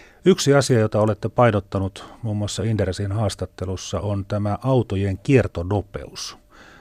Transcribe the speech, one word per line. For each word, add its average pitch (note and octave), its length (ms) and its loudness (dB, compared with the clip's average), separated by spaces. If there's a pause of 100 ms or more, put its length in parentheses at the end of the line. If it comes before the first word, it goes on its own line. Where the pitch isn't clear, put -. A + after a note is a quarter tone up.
(240)
Yksi F3+ 300 4
asia, C3 260 4
jota G#2+ 200 2
olette G#2+ 280 0
painottanut G2+ 760 0 (180)
muun G#2+ 140 -4
muassa G#2 260 -4
Inderesin G2+ 500 -2
haastattelussa, F#2+ 880 -4
on G2+ 240 -4
tämä G2+ 380 -2
autojen G2+ 600 0
kiertonopeus. - 1160 -2 (420)